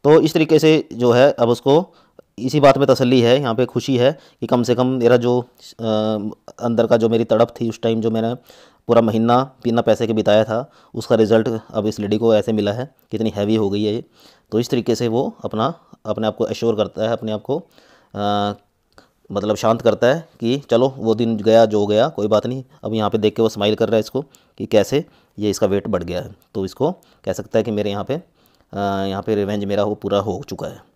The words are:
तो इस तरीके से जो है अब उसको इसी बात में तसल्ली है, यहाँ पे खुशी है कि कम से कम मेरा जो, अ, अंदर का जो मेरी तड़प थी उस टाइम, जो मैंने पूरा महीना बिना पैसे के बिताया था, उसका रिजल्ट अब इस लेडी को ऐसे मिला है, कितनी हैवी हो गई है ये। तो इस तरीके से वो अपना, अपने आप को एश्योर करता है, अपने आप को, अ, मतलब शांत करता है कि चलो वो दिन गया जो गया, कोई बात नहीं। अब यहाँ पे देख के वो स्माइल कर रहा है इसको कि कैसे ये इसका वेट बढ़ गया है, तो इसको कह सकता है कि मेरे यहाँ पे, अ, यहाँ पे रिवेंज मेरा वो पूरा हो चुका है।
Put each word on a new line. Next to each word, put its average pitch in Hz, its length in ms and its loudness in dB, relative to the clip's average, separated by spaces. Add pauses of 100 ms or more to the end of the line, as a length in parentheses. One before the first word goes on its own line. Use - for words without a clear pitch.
तो 151 160 6
इस 156 140 -2
तरीके 160 240 2
से 156 340 2
जो 120 200 2
है 135 200 6
अब 120 160 0
उसको 139 460 0 (440)
इसी 135 220 -2
बात 135 180 6
में 139 80 2
तसल्ली 127 340 4
है, 120 200 4
यहाँ 120 140 -4
पे 123 100 0
खुशी 123 320 -2
है 131 220 0 (220)
कि 117 60 -6
कम 120 160 0
से 117 120 0
कम 127 120 4
मेरा 123 300 2
जो, 123 240 2
अ, - 440 -16 (760)
अंदर 117 260 0
का 120 100 4
जो 113 120 2
मेरी 113 160 2
तड़प 113 360 2
थी 117 80 -2
उस - 120 -8
टाइम, 113 200 -2
जो 113 100 -2
मैंने 113 240 -2 (520)
पूरा 117 140 4
महीना 117 500 2 (140)
बिना 117 160 0
पैसे 113 260 2
के 113 60 -2
बिताया 107 320 4
था, 117 260 -4 (240)
उसका 113 220 -2
रिजल्ट 110 440 2 (100)
अब 104 160 -4
इस 107 140 -4
लेडी 104 180 -2
को 113 160 2
ऐसे 107 180 0
मिला 104 200 -2
है, 123 220 -10 (160)
कितनी 110 200 -4
हैवी 101 260 -2
हो 104 140 0
गई 104 140 -4
है 107 100 -2
ये। 123 100 -8 (480)
तो 110 80 0
इस 120 100 -6
तरीके 117 240 -4
से 120 140 -4
वो 139 260 -2 (100)
अपना, 120 300 -4 (320)
अपने 110 200 -4
आप 107 100 -4
को - 100 -4
एश्योर 113 300 -4
करता 104 260 -4
है, 110 60 -2
अपने 113 240 -6
आप 104 100 -8
को, 151 200 -6 (520)
अ, 104 380 -2 (800)
मतलब 101 240 -2
शांत 117 260 0
करता 117 240 2
है 156 220 0 (120)
कि 127 300 -2
चलो 127 260 2
वो 110 180 -2
दिन 113 220 -2
गया 110 300 4
जो 104 200 0
गया, 107 220 2
कोई 107 180 -4
बात 104 200 0
नहीं। 127 180 -8 (200)
अब 110 100 -6
यहाँ 107 160 -2
पे 110 80 -2
देख 107 180 0
के 117 60 0
वो 113 60 2
स्माइल 104 260 0
कर 107 140 -2
रहा 113 80 0
है 107 40 4
इसको 131 200 -6 (380)
कि 117 80 -8
कैसे 120 380 0 (340)
ये 104 120 -2
इसका 101 160 -2
वेट 98 220 -2
बढ़ 110 140 -4
गया 87 180 -8
है, - 160 -18 (180)
तो 98 100 -6
इसको 139 280 -4 (320)
कह - 80 -6
सकता - 260 -4
है 110 40 2
कि 113 80 -4
मेरे 104 200 -2
यहाँ 101 140 -6
पे, 135 100 -6
अ, 175 80 -8 (840)
यहाँ 98 180 -6
पे 110 120 -4
रिवेंज 101 300 -4
मेरा 101 200 -2
वो 104 100 -4
पूरा 101 240 -4
हो 98 300 -4
चुका - 180 -10
है। - 160 -16 (140)